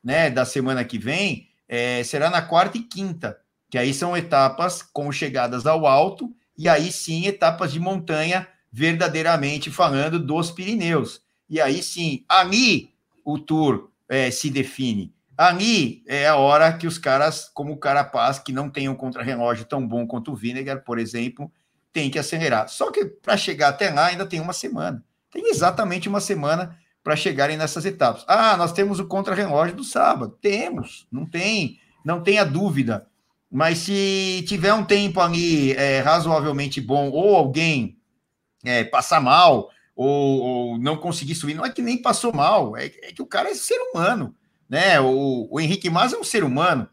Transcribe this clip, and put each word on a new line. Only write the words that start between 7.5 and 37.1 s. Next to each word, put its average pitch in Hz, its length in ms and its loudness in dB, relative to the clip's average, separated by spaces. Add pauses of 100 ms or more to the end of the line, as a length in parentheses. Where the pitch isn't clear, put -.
de 156 80 -6
montanha, 170 680 -2 (240)
verdadeiramente 156 1000 0
falando, 156 500 0
dos 165 300 -2
Pirineus. 170 720 -4 (280)
E 156 120 -2
aí 147 220 0
sim, 165 440 -6
ali 185 640 2 (340)
o 147 140 -4
Tour, 151 520 0 (200)
é, 127 220 0
se 147 180 -6
define. 127 640 -4 (240)
Ali 180 720 2
é 143 200 2
a 151 100 6
hora 151 360 6
que 165 140 -6
os - 100 -6
caras, 147 560 0
como 143 200 -8
o 143 40 -12
Carapaz, 139 640 0
que - 120 -12
não 139 180 -6
tem 139 200 -6
um 131 60 -4
contrarrelógio 120 680 -4
tão 135 220 -4
bom 117 200 -4
quanto 120 240 -8
o 131 40 -8
Vinegar, 131 480 -8
por 117 140 -6
exemplo, 120 540 -6 (420)
tem 147 160 -2
que 131 80 -6
acelerar. 139 520 -2
Só - 220 -6
que 403 140 -2
pra - 320 -2
chegar 147 320 2
até 185 200 0
lá 156 180 2
ainda 180 180 -2
tem 170 140 -6
uma 175 140 -6
semana. - 500 -6 (260)
Tem 440 200 -2
exatamente 185 580 0
uma 202 140 0
semana 170 560 -2 (260)
pra 151 120 0
chegarem 151 420 0
nessas 156 280 -4
etapas. 127 420 0
"Ah, 214 300 4
nós 170 140 0
temos 196 280 -2
o 196 60 -6
contrarrelógio 180 680 0
do 269 80 -10
sábado." - 580 0
Temos, - 680 -4
não 143 140 -8
tem, 180 540 -4 (240)
não 170 180 -2
tenha 202 220 4
dúvida. 139 600 0 (440)
Mas 160 280 0
se 190 680 -2
tiver 196 280 2
um 214 100 2
tempo 202 380 2
ali, 170 500 2
é, 135 300 2
razoavelmente 147 800 2
bom, 139 280 0
ou 190 260 4